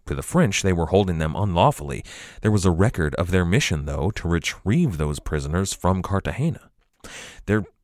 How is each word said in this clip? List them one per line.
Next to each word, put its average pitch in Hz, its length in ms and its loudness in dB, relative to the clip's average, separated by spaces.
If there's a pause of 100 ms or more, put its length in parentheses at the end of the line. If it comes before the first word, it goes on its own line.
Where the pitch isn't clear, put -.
to - 80 -4
the 67 80 -6
French, 151 400 2
they 95 100 2
were 85 140 0
holding 92 320 2
them 78 160 -2
unlawfully. 87 680 0 (380)
There 107 100 2
was 98 140 2
a 95 60 6
record 82 440 2
of 87 140 0
their 92 160 4
mission, 85 400 0
though, 71 300 -2
to - 120 -6
retrieve 95 680 0
those 73 220 -2
prisoners 78 540 -2
from 92 280 0
Cartagena. - 680 -4 (760)
There 104 200 0 (180)